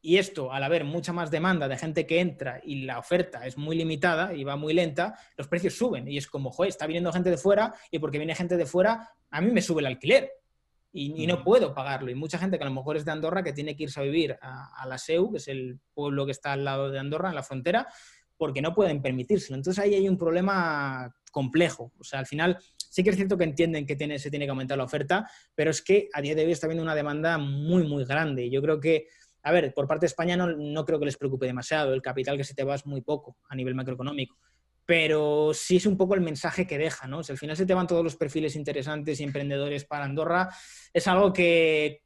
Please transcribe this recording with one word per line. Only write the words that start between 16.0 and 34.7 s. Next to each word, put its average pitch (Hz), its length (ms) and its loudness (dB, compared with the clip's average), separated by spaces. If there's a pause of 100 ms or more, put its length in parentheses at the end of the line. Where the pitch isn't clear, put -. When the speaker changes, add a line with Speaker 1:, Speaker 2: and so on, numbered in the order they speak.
Speaker 1:
que 143 60 -4
está 139 220 -6
al 139 100 -4
lado 139 280 -2
de 135 80 -6
Andorra, 156 300 -4
en 165 60 -6
la 139 80 -6
frontera, 170 440 -2 (500)
porque 139 240 -2
no 165 120 -2
pueden 175 280 2
permitírselo. 131 560 -2
Entonces 185 260 -2
ahí 202 120 4
hay 196 120 4
un 185 100 4
problema 165 960 0 (160)
complejo. 139 680 0
O - 60 -20
sea, 135 140 -6
al 127 60 -4
final 175 320 0 (200)
sí - 260 -2
que 208 80 6
es 185 60 2
cierto 190 200 0
que 175 60 2
entienden 156 420 2
que 143 120 -4
tiene, 147 200 -4
se 143 140 -8
tiene 143 140 -4
que 139 60 -4
aumentar 131 260 -4
la 127 80 -2
oferta, 151 440 0 (240)
pero 156 180 2
es - 100 -2
que 202 320 4
a 147 80 -4
día 143 140 -2
de 156 100 4
hoy 170 80 4
está 156 120 -4
habiendo 165 180 -2
una 160 120 -2
demanda 151 420 0
muy, 147 480 2
muy 143 200 -2
grande. 139 400 0
Y 120 40 -2
yo 135 120 0
creo 156 180 2
que, 156 280 2 (360)
a 147 80 2
ver, 160 240 4
por 143 120 0
parte 156 180 2
de - 20 2
España 175 300 0
no, 180 100 2
no 147 380 -2
creo 165 140 0
que 143 60 0
les 135 120 -2
preocupe 131 280 -2
demasiado. 131 480 0
El 131 80 0
capital 131 360 -2
que 139 80 -2
se - 100 -14
te 135 80 -4
va 139 120 0
es 139 120 -8
muy 139 140 -6
poco 147 360 -4 (120)
a 135 60 -10
nivel 127 200 -2
macroeconómico. 131 600 -6 (480)